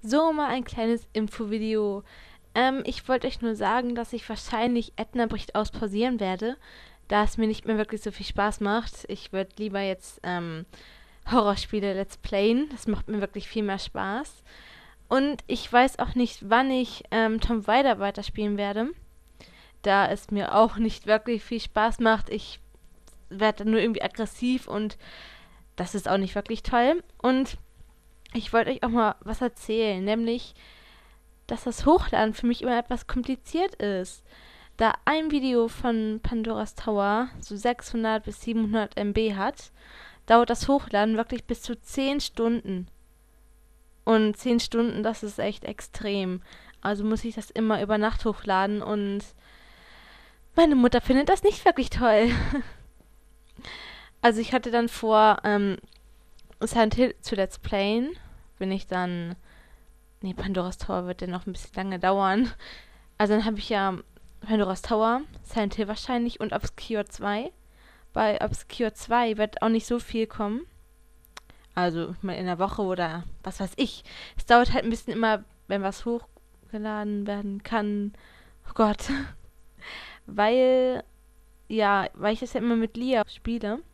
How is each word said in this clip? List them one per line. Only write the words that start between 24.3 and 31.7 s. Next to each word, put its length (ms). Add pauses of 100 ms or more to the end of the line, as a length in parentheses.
und 300 (800)
das 180
ist 140
auch 100
nicht 160
wirklich 280
toll. 400 (200)
Und 360 (760)
ich 180
wollte 180
euch 120
auch 60
mal 320
was 200
erzählen, 640
nämlich, 500 (920)
dass 180
das 220